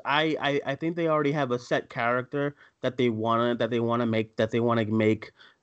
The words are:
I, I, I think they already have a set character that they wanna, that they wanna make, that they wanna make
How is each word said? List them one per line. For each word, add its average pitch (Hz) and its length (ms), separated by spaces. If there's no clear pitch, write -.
I, 151 340
I, 139 220
I 139 40
think 165 200
they 165 140
already 151 240
have 139 180
a 123 80
set 135 300
character 127 640
that 127 160
they 123 140
wanna, 113 460
that 117 160
they 117 100
wanna 117 240
make, 110 320
that 110 140
they 117 100
wanna 117 240
make 110 480